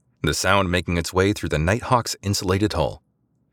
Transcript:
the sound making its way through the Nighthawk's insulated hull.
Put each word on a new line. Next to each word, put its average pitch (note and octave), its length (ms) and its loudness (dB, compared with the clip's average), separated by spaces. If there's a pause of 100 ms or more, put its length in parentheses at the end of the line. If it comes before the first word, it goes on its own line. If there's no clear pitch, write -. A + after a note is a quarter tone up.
(200)
the D2+ 140 0
sound F#2+ 360 2
making F2+ 260 0
its E2+ 160 -4
way F#2+ 200 2
through F2+ 180 -4
the D2+ 80 0
Nighthawk's A2+ 640 0
insulated G2 500 0
hull. C#2+ 300 -2 (500)